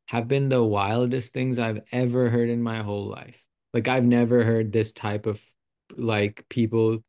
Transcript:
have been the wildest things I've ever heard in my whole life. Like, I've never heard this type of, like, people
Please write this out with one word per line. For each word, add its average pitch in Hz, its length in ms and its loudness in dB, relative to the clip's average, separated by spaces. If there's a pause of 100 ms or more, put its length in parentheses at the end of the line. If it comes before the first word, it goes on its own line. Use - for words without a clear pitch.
have 117 200 -2
been 139 200 2
the 127 160 4
wildest 113 720 0
things 127 240 -2
I've 110 240 -4 (100)
ever 123 380 2
heard 117 180 2
in 120 140 -2
my 113 200 -4
whole 104 240 -6
life. - 400 -14 (280)
Like, 117 120 0
I've 127 180 2
never 120 380 4
heard 113 300 0
this 107 200 0
type 107 340 -6
of, 104 160 -4 (520)
like, 104 540 -2
people 113 600 0